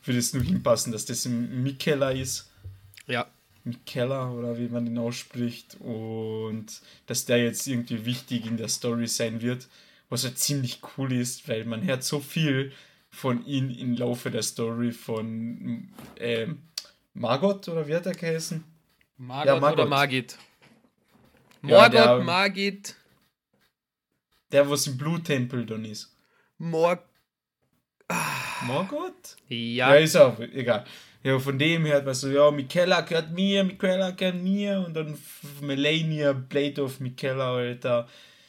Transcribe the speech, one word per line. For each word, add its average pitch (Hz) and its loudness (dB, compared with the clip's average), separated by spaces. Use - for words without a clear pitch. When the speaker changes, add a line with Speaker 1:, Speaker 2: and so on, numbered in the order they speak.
Speaker 1:
würde 123 0
es - -2
nur 135 -2
hinpassen, 127 0
dass 107 -8
das - -6
im 123 -4
Mikela 135 0
ist. 131 -6
Speaker 2:
Ja. 123 -2
Speaker 1:
Mikela, 127 -6
oder 120 -6
wie 120 -4
man 120 -4
den 117 -4
ausspricht, 120 -6
und 110 -6
dass - -4
der 120 4
jetzt 117 -2
irgendwie 120 -4
wichtig 120 -4
in 113 -4
der 110 -6
Story 117 -2
sein 117 -4
wird, 123 -4
was 123 -4
halt 127 -8
ziemlich 135 -2
cool 135 -2
ist, 123 -4
weil 113 -4
man 113 -6
hört 131 -2
so 147 -4
viel 139 -2
von 120 -4
ihm 135 -2
im 120 -4
Laufe 123 -4
der 110 -4
Story 117 -4
von, 113 -8
ähm, 113 -4
Margot, 135 -2
oder 165 -4
wie 160 -2
hat 175 -4
er 180 -4
geheißen? 160 -6
Speaker 2:
Margot 131 -6
Speaker 1:
Ja, 139 4
Margot. 151 4
Speaker 2:
oder 151 4
Margit? 135 0
Speaker 1:
Ja, 147 10
Speaker 2:
Morgoth, - 4
Speaker 1:
der 226 8
Speaker 2:
Margit. 196 -2
Speaker 1:
Der, 143 6
was 143 0
im 127 -6
Blue 165 -2
Temple 123 -2
dann 110 -8
ist. 107 -14
Speaker 2:
Mor-, 165 2
ah. 175 -4
Speaker 1:
Morgoth? 196 -6
Speaker 2:
Ja. 120 4
Speaker 1:
Ja, - 12
ist 156 6
auch 127 8
egal. 120 -2
Ja, 135 2
von 139 -2
dem 160 4
hört 143 4
man 135 -2
so, 135 -4
ja, 143 8
Mikela 170 2
gehört 165 -2
mir, 196 2
Mikela 185 0
gehört 185 -2
mir, 196 -2
und 165 -8
dann 156 -6
F-, 143 -18
Melania, 147 0
Blade 139 -2
of 131 -4
Mikela, 131 -4
Alter. 120 -2